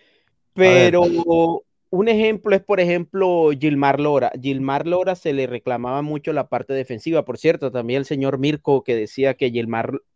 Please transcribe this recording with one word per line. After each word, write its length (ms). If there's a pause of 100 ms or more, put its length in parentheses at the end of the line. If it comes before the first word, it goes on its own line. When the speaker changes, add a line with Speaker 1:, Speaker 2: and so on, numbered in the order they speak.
(560)
Speaker 1:
A 40
ver. 340
Speaker 2:
Pero 80 (880)
un 180
ejemplo 480
es, 60
por 180
ejemplo, 760
Gilmar 420
Lora. 400
Gilmar 460
Lora 280
se 180
le 140
reclamaba 560
mucho 300
la 160
parte 240
defensiva. 520
Por 140
cierto, 320
también 280
el 80
señor 320
Mirko 440
que 140
decía 380
que 160
Gilmar 500 (160)